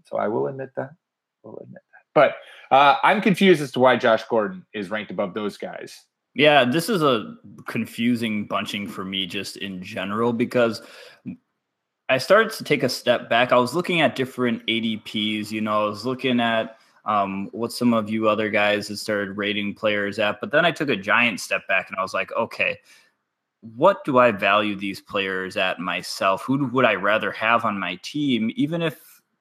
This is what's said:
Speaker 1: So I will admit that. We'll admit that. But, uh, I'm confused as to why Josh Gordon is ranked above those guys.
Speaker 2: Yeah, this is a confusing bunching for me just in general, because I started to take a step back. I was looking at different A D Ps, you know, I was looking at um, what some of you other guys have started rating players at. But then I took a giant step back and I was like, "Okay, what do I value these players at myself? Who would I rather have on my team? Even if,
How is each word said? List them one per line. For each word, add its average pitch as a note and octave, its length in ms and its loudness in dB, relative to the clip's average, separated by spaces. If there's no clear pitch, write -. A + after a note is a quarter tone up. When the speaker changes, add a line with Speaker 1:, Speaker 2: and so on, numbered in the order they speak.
Speaker 1:
So A2 140 -10
I G#2+ 100 -2
will C3 180 -4
admit C3+ 300 -10
that. C3 140 -8
We'll A2 160 -18
admit - 240 -20
that. - 80 -20
But, C3+ 220 6
uh, C#3 300 8
I'm G3 160 4
confused F#3+ 400 4
as C#3 120 -8
to B2+ 80 -2
why B2+ 160 8
Josh A2+ 280 2
Gordon G2 480 -2
is G2 180 -8
ranked G#2+ 200 -6
above F#2+ 240 -4
those G#2+ 220 -6
guys. - 500 -14
Speaker 2:
Yeah, D3 300 8
this D#3 240 0
is F#3+ 140 0
a A#2+ 340 2
confusing A2+ 800 -2
bunching G2+ 420 -6
for G2 160 -10
me F#2+ 220 -6
just F#2+ 320 -10
in F#2 240 -10
general, G#2 500 -4
because A#2 480 0
I C3 100 2
started G#3+ 360 4
to - 100 -14
take D3 180 0
a B2+ 60 0
step - 400 -2
back. B2 240 2
I B2+ 40 6
was B2 180 2
looking F3 260 -2
at C3 160 2
different B2+ 500 -4
A A2+ 140 -2
D A2 160 -4
Ps, G#2+ 560 -6
you G#2+ 80 -6
know, G#2+ 220 0
I - 20 0
was G#2 220 -6
looking B2+ 340 0
at A2+ 380 -2
um, G2 420 -2
what A#2 200 -6
some A#2+ 200 2
of A2 160 0
you A2 200 0
other G#2+ 220 0
guys G#2 380 0
have G2+ 100 -10
started G2+ 380 -6
rating G#2 380 -4
players G#2 460 -2
at. G#2 200 -2
But G#2+ 120 -8
then D#3 120 2
I E3+ 60 2
took D3+ 180 -4
a A#2+ 80 0
giant A2 440 2
step - 260 -6
back F#2+ 220 -2
and G2 100 -10
I F#2+ 40 -4
was F#2+ 120 -6
like, F#2+ 180 -6
"Okay, G2+ 460 -4
what D3 440 0
do C3 140 2
I B2 120 8
value G2+ 460 2
these G2 240 -8
players F#2+ 560 -6
at F#2 240 -2
myself? F#2 640 -2
Who C#3 260 -2
would B2 160 2
I G#2+ 100 4
rather G2+ 380 0
have A2+ 320 0
on G2+ 160 -2
my F2+ 220 -6
team? B2 520 -2
Even D#3+ 260 -2
if, - 400 -8